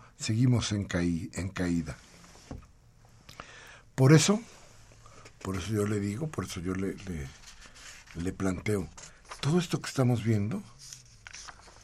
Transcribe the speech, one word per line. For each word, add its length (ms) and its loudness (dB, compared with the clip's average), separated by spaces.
seguimos 540 2
en 120 0
caí-, 480 0
en 160 -6
caída. 480 -2
Por 180 8
eso, 280 8
por 140 -2
eso 160 -4
yo 140 2
le 120 0
digo, 300 -4
por 160 -6
eso 160 -8
yo 140 -2
le, 200 -4
le, 320 -8
le 160 -4
planteo, 560 -2
todo 180 2
esto 220 -2
que 80 -10
estamos 340 2
viendo 400 0